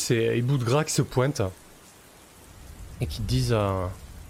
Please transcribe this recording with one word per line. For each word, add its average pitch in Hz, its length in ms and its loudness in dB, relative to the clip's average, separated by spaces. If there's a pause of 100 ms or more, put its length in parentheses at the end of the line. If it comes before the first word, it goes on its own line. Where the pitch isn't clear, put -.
(120)
et, 117 260 4
et 120 40 2
Boudgras 127 440 2
qui - 80 -4
se - 80 4
pointent 127 400 0 (1600)
et 123 60 0
qui - 140 -8
te 104 60 -4
disent, 120 260 2
euh, « 98 320 2 (440)